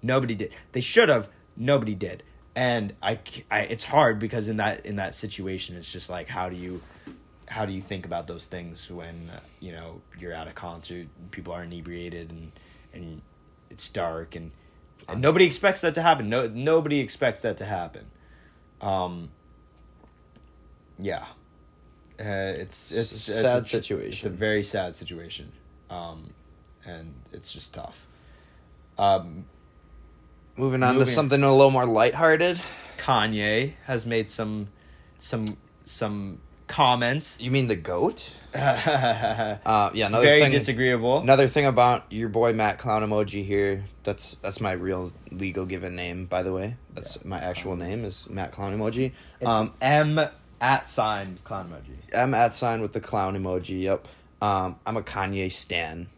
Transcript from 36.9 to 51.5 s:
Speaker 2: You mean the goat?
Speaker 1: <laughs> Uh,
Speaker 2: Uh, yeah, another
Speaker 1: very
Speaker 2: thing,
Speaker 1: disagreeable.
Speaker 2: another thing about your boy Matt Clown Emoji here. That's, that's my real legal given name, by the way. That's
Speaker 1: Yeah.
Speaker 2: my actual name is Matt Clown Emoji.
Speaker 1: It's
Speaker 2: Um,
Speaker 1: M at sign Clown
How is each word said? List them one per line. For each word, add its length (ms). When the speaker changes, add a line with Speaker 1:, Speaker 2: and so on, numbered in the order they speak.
Speaker 2:
You 100
mean 160
the 100
goat? 640
Speaker 1:
<laughs> 40
Uh, 1120
Speaker 2:
Uh, 300
yeah, 140
another 180
Speaker 1:
very 140
Speaker 2:
thing, 100
Speaker 1:
disagreeable. 720
Speaker 2:
another 280
thing 160
about 480
your 160
boy 240
Matt 260
Clown 240
Emoji 440
here. 380
That's, 380
that's 180
my 120
real 380
legal 340
given 320
name, 300
by 160
the 100
way. 240
That's 220
Speaker 1:
Yeah. 120
Speaker 2:
my 120
actual 360
name 280
is 240
Matt 240
Clown 260
Emoji. 340
Speaker 1:
It's 100
Speaker 2:
Um, 300
Speaker 1:
M 400
at 260
sign 580
Clown 260